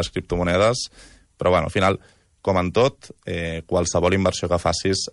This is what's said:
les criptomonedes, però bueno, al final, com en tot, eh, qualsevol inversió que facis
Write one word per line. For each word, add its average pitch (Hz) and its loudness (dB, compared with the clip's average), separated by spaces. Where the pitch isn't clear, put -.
les 85 -4
criptomonedes, 90 0
però 92 2
bueno, 85 2
al 85 -10
final, 95 2
com 98 0
en 90 -2
tot, 123 0
eh, 82 -6
qualsevol 87 0
inversió 92 0
que 87 2
facis 92 -2